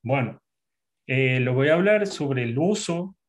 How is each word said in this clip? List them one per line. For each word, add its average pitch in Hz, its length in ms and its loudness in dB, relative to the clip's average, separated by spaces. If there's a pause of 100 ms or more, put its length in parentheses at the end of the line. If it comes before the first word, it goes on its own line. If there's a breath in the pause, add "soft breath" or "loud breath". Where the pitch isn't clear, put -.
Bueno, 117 380 -4 (640)
eh, 131 360 0
lo 127 120 0
voy 135 140 2
a 156 60 4
hablar 202 340 2
sobre 135 360 -4
el 117 140 -4
uso 180 560 -2 (160)